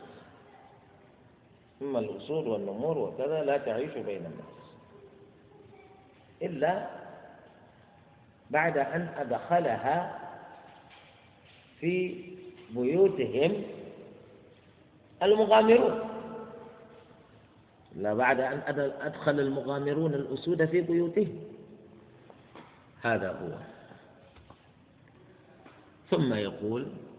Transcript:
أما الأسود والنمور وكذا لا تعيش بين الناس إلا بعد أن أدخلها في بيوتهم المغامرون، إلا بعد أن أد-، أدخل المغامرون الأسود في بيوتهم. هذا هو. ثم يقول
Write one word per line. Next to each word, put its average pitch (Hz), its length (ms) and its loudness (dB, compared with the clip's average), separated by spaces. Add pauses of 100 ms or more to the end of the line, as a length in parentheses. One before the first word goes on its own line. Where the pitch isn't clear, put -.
(1800)
أما 135 160 0
الأسود 107 480 -4
والنمور 110 520 -2
وكذا 135 460 -2
لا 139 120 2
تعيش 131 340 -2
بين 98 360 -8
الناس - 440 -16 (1700)
إلا 170 440 -2 (1600)
بعد 156 280 4
أن 160 380 0
أدخلها 139 1000 0 (1600)
في 180 440 -2 (460)
بيوتهم 143 920 4 (1600)
المغامرون، 220 760 8 (2000)
إلا 104 180 0
بعد 127 260 4
أن 131 260 -2
أد-، 139 360 -2
أدخل 147 380 0
المغامرون 139 720 0
الأسود 160 500 0
في 170 160 2
بيوتهم. 170 600 0 (1600)
هذا 98 280 2
هو. 82 280 -8 (2500)
ثم 143 240 2
يقول 107 520 -2 (320)